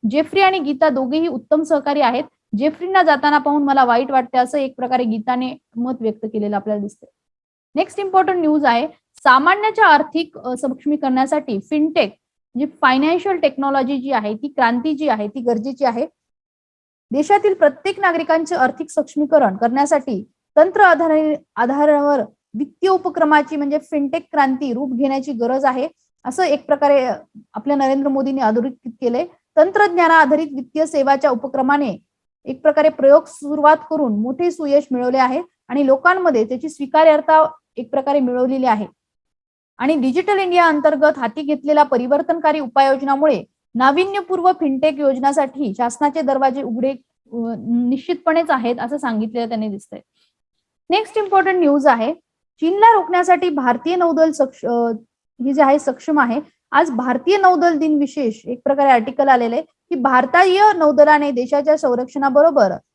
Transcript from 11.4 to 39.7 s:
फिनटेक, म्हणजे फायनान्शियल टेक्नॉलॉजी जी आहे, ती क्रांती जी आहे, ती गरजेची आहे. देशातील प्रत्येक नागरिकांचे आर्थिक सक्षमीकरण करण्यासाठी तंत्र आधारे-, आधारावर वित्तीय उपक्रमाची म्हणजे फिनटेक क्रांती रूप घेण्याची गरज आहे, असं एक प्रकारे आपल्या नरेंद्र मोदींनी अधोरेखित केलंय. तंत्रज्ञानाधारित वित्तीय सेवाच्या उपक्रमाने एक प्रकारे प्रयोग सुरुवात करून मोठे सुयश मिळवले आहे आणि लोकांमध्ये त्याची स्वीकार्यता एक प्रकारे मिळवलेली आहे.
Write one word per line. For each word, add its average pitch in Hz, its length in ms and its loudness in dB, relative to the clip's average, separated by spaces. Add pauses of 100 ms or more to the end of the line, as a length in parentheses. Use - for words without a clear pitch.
फिनटेक, 302 460 -2 (380)
म्हणजे 285 280 -6
फायनान्शियल 311 540 0
टेक्नॉलॉजी 277 600 -2
जी 262 120 -8
आहे, 214 240 -2
ती 269 140 -10
क्रांती 247 460 -2
जी 294 140 -4
आहे, 214 200 -2
ती 262 120 -10
गरजेची 240 440 -4
आहे. 240 220 -2 (1040)
देशातील 403 440 2
प्रत्येक 359 460 0
नागरिकांचे 339 540 0
आर्थिक 294 360 -2
सक्षमीकरण 285 680 0
करण्यासाठी 262 720 -2 (280)
तंत्र 370 240 2
आधारे-, 311 560 2 (200)
आधारावर 285 640 0 (380)
वित्तीय 302 320 -4
उपक्रमाची 311 680 0
म्हणजे 285 220 -2
फिनटेक 302 540 -4
क्रांती 269 400 -2
रूप 262 220 -6
घेण्याची 269 380 -4
गरज 247 320 -2
आहे, 262 240 -2 (360)
असं 262 180 -4
एक 294 240 -2
प्रकारे 285 420 2 (460)
आपल्या 277 220 -4
नरेंद्र 269 320 -2
मोदींनी 269 320 -2
अधोरेखित 233 600 -4
केलंय. 254 260 -4 (300)
तंत्रज्ञानाधारित 330 1000 2
वित्तीय 302 320 -4
सेवाच्या 277 440 0
उपक्रमाने 262 680 -2 (460)
एक - 180 -12
प्रकारे - 260 2
प्रयोग 285 380 4
सुरुवात 294 500 0 (140)
करून 294 220 -2
मोठे 254 380 -4
सुयश 294 400 0
मिळवले 247 280 -2
आहे 262 240 0 (260)
आणि 277 180 -2
लोकांमध्ये 269 580 2
त्याची 254 240 -8
स्वीकार्यता 311 840 4 (260)
एक 233 140 -12
प्रकारे 277 300 -2
मिळवलेली 254 460 -2
आहे. 214 200 0 (920)